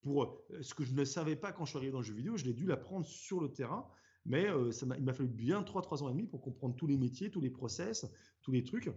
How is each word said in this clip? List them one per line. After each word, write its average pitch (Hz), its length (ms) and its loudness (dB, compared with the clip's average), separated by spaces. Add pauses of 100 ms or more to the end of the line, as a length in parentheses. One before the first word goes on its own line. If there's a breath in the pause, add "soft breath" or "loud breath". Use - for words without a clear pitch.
Pour, 139 240 4
euh, - 380 -8
ce - 120 -8
que 156 80 -2
je 131 120 0
ne 143 100 6
savais 151 320 0
pas 196 160 -6
quand 170 120 -4
je 135 60 -6
suis - 60 -6
arrivé 135 160 0
dans 131 80 0
le 117 40 0
jeu 107 80 -6
vidéo, 147 240 -2
je 151 80 -2
l'ai 123 100 2
dû 143 120 -2
l'apprendre 185 400 0
sur - 340 -4
le 147 120 0
terrain, 139 340 -4 (400 loud breath)
mais, 156 220 4
euh, 127 240 4
ça 123 120 -4
m'a, 127 140 0
il 135 60 0
m'a 127 80 2
fallu 127 160 0
bien 123 340 2
trois, 185 200 -2
trois 147 200 -2
ans 139 60 -2
et 123 40 0
demi 185 140 0
pour - 140 -8
comprendre 123 340 -4
tous 156 140 -2
les 139 80 6
métiers, 131 340 2
tous 190 100 -2
les 127 100 2
process, 147 600 -4 (320 loud breath)
tous - 80 -4
les 127 140 4
trucs 208 320 -2